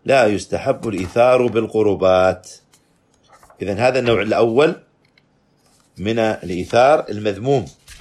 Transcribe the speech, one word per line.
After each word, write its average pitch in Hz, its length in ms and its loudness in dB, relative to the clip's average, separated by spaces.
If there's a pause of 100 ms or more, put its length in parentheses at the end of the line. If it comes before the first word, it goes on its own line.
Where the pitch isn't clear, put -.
"لا 123 220 2
يستحب 104 600 -4
الإيثار 120 580 0
بالقربات". 95 1040 0 (1120)
إذن 95 160 -4
هذا 127 200 2
النوع 117 240 0
الأول 113 540 2 (1200)
من 110 200 -4
الإيثار 110 920 0
المذموم، 107 580 -2 (340)